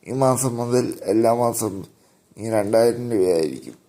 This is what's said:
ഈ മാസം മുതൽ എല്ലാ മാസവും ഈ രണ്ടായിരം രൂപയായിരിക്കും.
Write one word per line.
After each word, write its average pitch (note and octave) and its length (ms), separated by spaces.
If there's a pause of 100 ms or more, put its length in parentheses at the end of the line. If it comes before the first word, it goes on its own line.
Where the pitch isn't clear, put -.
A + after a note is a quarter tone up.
ഈ G#2 40 (100)
മാസം C3 380
മുതൽ A#2+ 260 (260)
എല്ലാ A2+ 280
മാസവും A#2 360 (640)
ഈ G#2 40 (120)
രണ്ടായിരം A2+ 560
രൂപയായിരിക്കും. E2 640 (120)